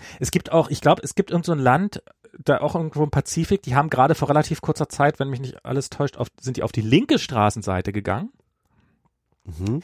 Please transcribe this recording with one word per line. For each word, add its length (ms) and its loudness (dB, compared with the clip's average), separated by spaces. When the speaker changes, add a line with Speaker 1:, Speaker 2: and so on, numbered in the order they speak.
Speaker 1:
Es 140 -2
gibt 180 0
auch, 180 4
ich 120 -4
glaub, 200 4
es 140 -10
gibt 160 0
irgend 160 -2
so 60 0
ein 80 0
Land, 420 2
da 160 2
auch 160 -2
irgendwo 300 0
im 60 -4
Pazifik, 520 -2
die 140 -2
haben 140 2
gerade 240 4
vor 140 -2
relativ 340 2
kurzer 260 -2
Zeit, 320 0
wenn 80 -4
mich 120 -6
nicht 240 -12
alles 260 -4
täuscht, 260 -4
auf, 120 -4
sind 160 -6
die 60 -4
auf 100 -4
die 80 -2
linke 380 4
Straßenseite 760 -2
gegangen. 380 -4
Speaker 2:
Mhm. 400 -4